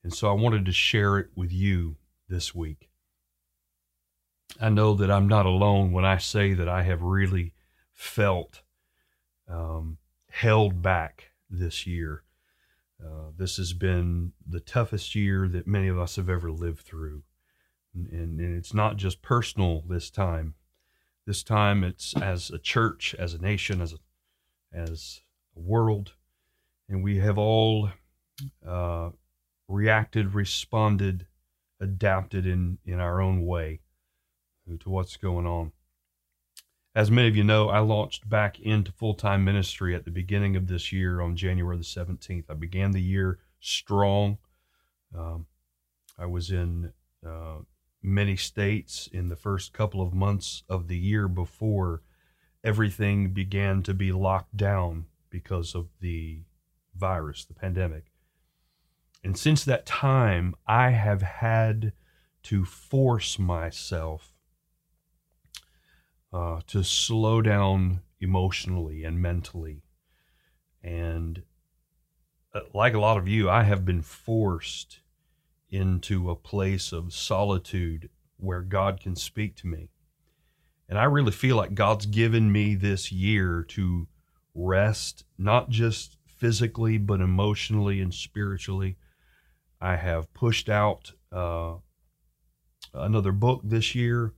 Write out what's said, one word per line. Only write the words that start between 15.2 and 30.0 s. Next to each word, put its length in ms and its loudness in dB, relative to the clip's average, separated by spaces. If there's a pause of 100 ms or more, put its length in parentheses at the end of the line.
that 200 -4
many 220 0
of 100 0
us 160 -4
have 140 -2
ever 200 -2
lived 320 -6
through. 400 -12 (720)
And, 140 -6
and, 320 -6
and 180 -4
it's 160 -10
not 240 0
just 240 -4
personal 680 0
this 220 -6
time. 460 -4 (680)
This 180 -6
time 400 4
it's 320 -6
as 360 -2
a 60 -10
church, 640 -2
as 140 -4
a 40 -10
nation, 440 -2
as 100 -4
a, 60 -16 (760)
as 460 -10 (380)
a 20 -20
world. 540 0 (760)
And 160 -2
we 140 2
have 200 2
all, 520 4 (760)
uh, 440 -4 (580)
reacted, 640 2